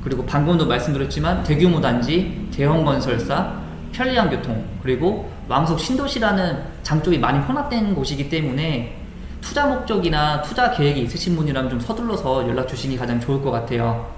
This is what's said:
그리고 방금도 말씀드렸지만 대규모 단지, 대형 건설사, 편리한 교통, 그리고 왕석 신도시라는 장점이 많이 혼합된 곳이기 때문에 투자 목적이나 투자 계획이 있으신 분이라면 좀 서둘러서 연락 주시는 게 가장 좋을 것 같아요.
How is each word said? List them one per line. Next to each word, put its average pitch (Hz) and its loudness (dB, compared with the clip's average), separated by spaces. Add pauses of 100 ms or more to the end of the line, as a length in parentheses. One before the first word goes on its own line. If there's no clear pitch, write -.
그리고 131 -2
방금도 147 2
말씀드렸지만 156 0
대규모 160 4
단지, 139 0
대형 151 2
건설사, 135 0 (300)
편리한 247 2
교통, 113 -2 (160)
그리고 147 0 (180)
왕석 156 2
신도시라는 220 0 (180)
장점이 156 2
많이 120 2
혼합된 226 0
곳이기 143 -2
때문에 143 -2 (440)
투자 285 0
목적이나 170 0
투자 240 0
계획이 143 2
있으신 170 0
분이라면 135 0
좀 123 -2
서둘러서 175 -2
연락 127 0
주시는 135 -4
게 120 -4
가장 120 0
좋을 135 0
것 135 0
같아요. 117 0 (100)